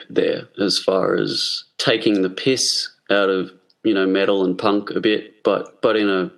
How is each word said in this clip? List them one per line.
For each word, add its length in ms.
there 380
as 200
far 380
as 460
taking 440
the 80
piss 580
out 200
of, 220
you 100
know, 120
metal 400
and 120
punk 340
a 100
bit, 420
but, 380
but 160
in 120
a, 280